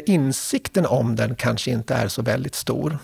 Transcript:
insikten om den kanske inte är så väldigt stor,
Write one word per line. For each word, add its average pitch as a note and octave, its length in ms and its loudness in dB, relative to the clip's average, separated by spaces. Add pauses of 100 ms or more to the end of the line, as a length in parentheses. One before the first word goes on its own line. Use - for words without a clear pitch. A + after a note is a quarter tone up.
insikten E3+ 800 2
om A#2 300 2
den A#2+ 180 0
kanske A#2 360 -2
inte A#2+ 240 -2
är A2+ 140 0
så - 140 -4
väldigt A#2+ 320 -2
stor, C#3 500 -2